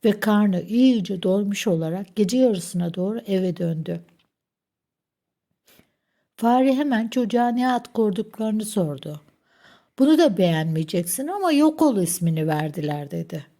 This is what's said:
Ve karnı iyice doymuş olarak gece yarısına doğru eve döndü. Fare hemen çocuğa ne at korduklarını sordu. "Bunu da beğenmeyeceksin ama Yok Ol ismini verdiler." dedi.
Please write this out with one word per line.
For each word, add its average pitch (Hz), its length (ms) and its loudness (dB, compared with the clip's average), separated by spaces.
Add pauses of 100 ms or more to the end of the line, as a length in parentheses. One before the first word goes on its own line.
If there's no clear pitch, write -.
Ve 208 160 2
karnı 208 420 2
iyice 208 600 2
doymuş 196 440 0
olarak 170 500 -2
gece 214 220 2
yarısına 175 560 0
doğru 196 240 -4
eve 185 380 -2
döndü. 165 440 -4 (2250)
Fare 254 380 2
hemen 254 340 0
çocuğa 240 400 0
ne 247 200 0
at 247 240 -2
korduklarını 220 720 -2
sordu. 151 560 -6 (760)
"Bunu 302 200 4
da 285 180 4
beğenmeyeceksin 165 920 0
ama 370 240 -2
Yok 311 300 4
Ol 240 200 2
ismini 165 440 -2
verdiler." 151 640 -4
dedi. 165 360 -10 (140)